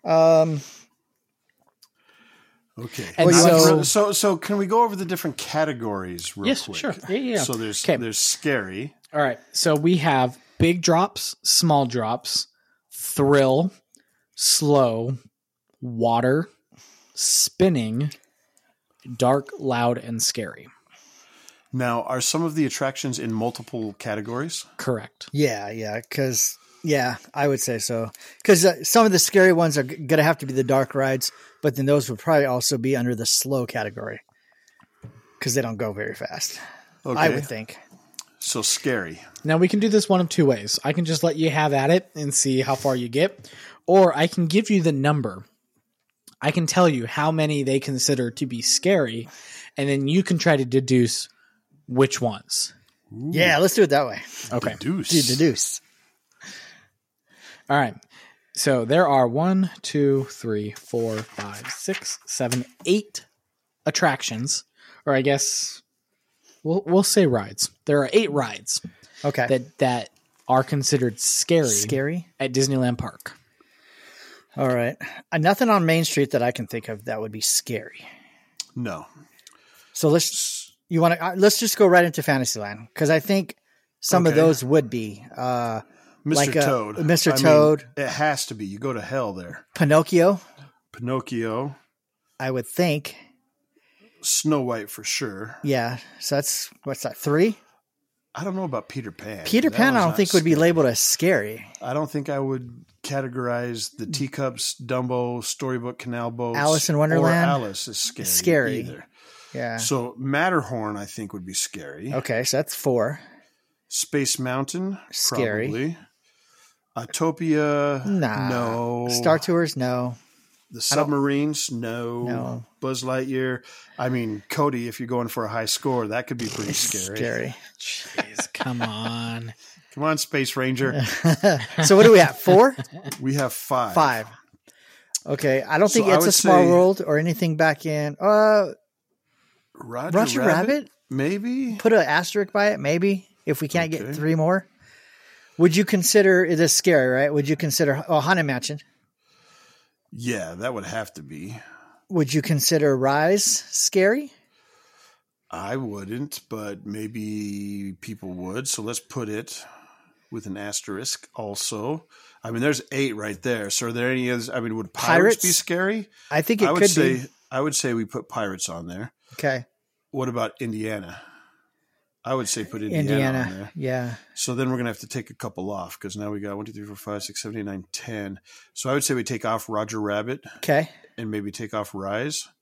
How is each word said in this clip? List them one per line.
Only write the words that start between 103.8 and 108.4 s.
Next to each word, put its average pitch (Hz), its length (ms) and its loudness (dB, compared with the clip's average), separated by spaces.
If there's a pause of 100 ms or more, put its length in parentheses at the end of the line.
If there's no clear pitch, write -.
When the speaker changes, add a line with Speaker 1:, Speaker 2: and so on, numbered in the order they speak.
Speaker 2:
the 110 100 -10
Teacups, 135 720 -6
Dumbo, 123 640 -4
Storybook 123 560 -6
Canal 120 320 -6
Boats, 120 280 -4
Speaker 1:
Alice 151 300 2
in 151 80 2
Wonderland? 160 360 4
Speaker 2:
or 170 160 4
Alice 117 380 -2
as 107 100 -10
scary - 280 -6
Speaker 1:
Scary. 143 540 2